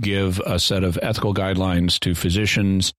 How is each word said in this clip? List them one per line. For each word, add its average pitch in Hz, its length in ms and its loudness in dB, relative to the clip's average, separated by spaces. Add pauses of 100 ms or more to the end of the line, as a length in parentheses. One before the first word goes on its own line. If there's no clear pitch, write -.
give 98 400 0
a - 200 -2
set 95 240 0
of 87 180 0
ethical 113 320 -2
guidelines 92 640 0
to 90 140 0
physicians 95 840 0